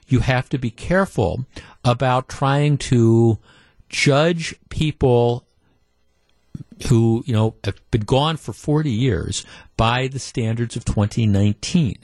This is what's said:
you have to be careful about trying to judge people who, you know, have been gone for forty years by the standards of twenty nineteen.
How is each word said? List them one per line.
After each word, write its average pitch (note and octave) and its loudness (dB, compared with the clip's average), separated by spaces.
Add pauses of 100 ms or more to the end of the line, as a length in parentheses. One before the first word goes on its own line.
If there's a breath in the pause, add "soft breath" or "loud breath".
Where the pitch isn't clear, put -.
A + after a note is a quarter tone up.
you A#2+ 2
have B2+ 0
to D3 -6
be A#2+ -4
careful C3 -2 (380 loud breath)
about B2+ 0
trying C#3+ 0
to A2+ 4 (520 soft breath)
judge D#3 0 (140)
people A#2+ 0 (1400)
who, A2+ 2
you B2 -4
know, A2 0
have - -8 (120)
been G#2+ 0
gone C#3+ 0
for - -12
forty D3+ -2
years G#2 -2 (320 loud breath)
by A#2+ 0
the C3+ -8
standards A2+ -4
of A#2 -8
twenty A2 0
nineteen. G#2 0